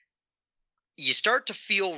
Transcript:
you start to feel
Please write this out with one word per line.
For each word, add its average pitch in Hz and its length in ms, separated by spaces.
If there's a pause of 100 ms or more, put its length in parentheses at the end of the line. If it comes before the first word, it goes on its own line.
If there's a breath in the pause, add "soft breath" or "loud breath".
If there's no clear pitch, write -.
(960 soft breath)
you 135 160
start 240 340
to 220 60
feel 190 440